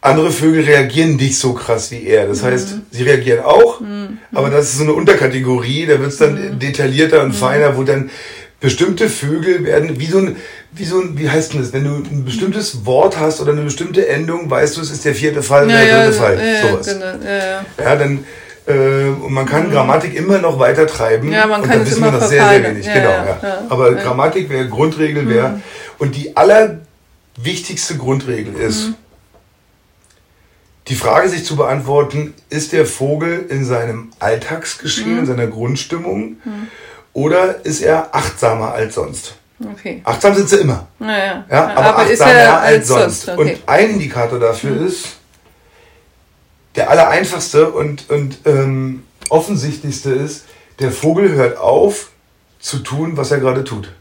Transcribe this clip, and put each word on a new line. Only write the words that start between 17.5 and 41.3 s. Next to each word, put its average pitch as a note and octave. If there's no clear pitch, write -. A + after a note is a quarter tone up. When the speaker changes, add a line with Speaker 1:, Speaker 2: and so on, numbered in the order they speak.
Speaker 1:
Ja, C#3
dann, C#3
äh, C#3
und C3+
man C3+
kann D3
Speaker 2:
Mhm. D3+
Speaker 1:
Grammatik C#3+
immer F#3+
noch D#3+
weiter C3
treiben A2+
Speaker 2:
Ja, G#3+
man G#3+
Speaker 1:
und G#3+
Speaker 2:
kann A3+
Speaker 1:
da A3
Speaker 2:
es G#3+
Speaker 1:
wissen A3+
Speaker 2:
immer A3
Speaker 1:
wir A3
noch -
sehr, A3+
sehr -
Speaker 2:
verfeinern. G3+
Speaker 1:
wenig. G#2
Speaker 2:
Ja, -
Speaker 1:
Genau, -
Speaker 2:
ja, -
Speaker 1:
ja. F#2+
Speaker 2:
ja, G3
Speaker 1:
Aber B2+
Speaker 2:
ja. -
Speaker 1:
Grammatik C#3+
wäre, C3
Grundregel D3
wäre, A#2
Speaker 2:
Mhm. G3+
Speaker 1:
und C#3
die C#3+
allerwichtigste F3
Grundregel B2
ist, A2
Speaker 2:
Mhm. A3+
Speaker 1:
die C3
Frage E3
sich F3
zu D#3
beantworten, C#3+
ist D3+
der A#2
Vogel E3
in C3+
seinem A#2
Alltagsgeschehen, D3+
Speaker 2:
Mhm. -
Speaker 1:
in -
seiner A#2+
Grundstimmung, E3+
Speaker 2:
Mhm. G#3+
Speaker 1:
oder F3+
ist -
er D#3+
achtsamer A2+
als A2
sonst? -
Speaker 2:
Okay. -
Speaker 1:
Achtsam G3+
sind G3
sie G3
immer. B2+
Speaker 2:
Ja, A3
ja. F#3+